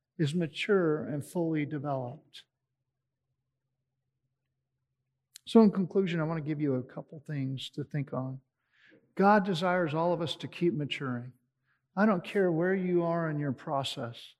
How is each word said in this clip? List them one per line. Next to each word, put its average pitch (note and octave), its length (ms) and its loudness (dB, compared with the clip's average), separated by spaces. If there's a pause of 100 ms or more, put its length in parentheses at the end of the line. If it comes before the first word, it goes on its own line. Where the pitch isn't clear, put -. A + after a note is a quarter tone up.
(180)
is D3+ 160 2
mature E3+ 680 2
and C#3 200 -6
fully D#3+ 440 -2
developed. C#3 760 -8 (3000)
So - 180 8
in G#3 100 8
conclusion, F3+ 480 0
I D#3 40 0
want D#3+ 140 -2
to D3 100 -8
give D3+ 120 -4
you C#3 160 2
a B2+ 60 -2
couple - 380 -14
things C3+ 500 -6
to D3 140 -8
think C#3+ 300 -6
on. C3 260 -6 (760)
God G3+ 280 6
desires F3+ 500 0
all E3+ 180 2
of E3 80 -2
us E3 160 -4
to - 120 -10
keep - 260 0
maturing. C3 580 -6 (640)
I G3 100 4
don't G3 160 2
care F#3+ 300 0
where F3+ 220 2
you F3+ 280 2
are E3+ 280 0
in D3 100 -2
your C#3+ 120 -2
process. C3+ 880 -6